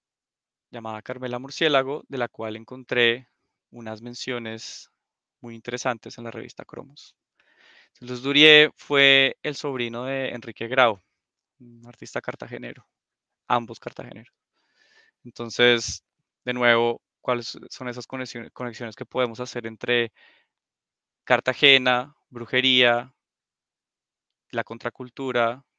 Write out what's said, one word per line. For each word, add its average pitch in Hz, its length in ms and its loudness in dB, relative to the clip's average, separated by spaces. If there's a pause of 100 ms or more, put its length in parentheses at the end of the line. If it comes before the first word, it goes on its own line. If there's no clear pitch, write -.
(720)
llamada 110 300 -10
Carmela 123 380 -8
Murciélago, 139 680 0
de 135 100 -8
la 123 120 -2
cual 110 260 -8
encontré 120 720 -2 (420)
unas 113 320 -12
menciones 120 880 -10 (520)
muy 117 140 -14
interesantes 123 640 -6
en 117 60 -14
la 117 80 -10
revista 113 320 -14
Cromos. - 540 -18 (840)
Luis 123 220 -10
Durier 151 560 8
fue 139 640 4
el 147 120 -6
sobrino 123 500 -6
de 135 240 -6
Enrique 113 400 -10
Grau, 120 320 2 (580)
un 117 260 -20
artista 120 360 -10
cartagenero, 120 640 -12 (640)
ambos 120 280 -2
cartageneros. 117 560 -16 (920)
Entonces, 120 800 0 (400)
de 123 80 -4
nuevo, 120 480 4 (180)
¿cuáles 120 400 -4 (100)
son 127 200 -10
esas 120 180 -12
conexiones, 127 460 -10
conexiones 117 420 -10
que 120 100 -10
podemos 123 360 -2
hacer 120 260 -8
entre 117 460 -2 (1120)
Cartagena, 127 880 4 (140)
brujería, 127 840 2 (1400)
la 117 120 -4
contracultura 123 1000 -4 (140)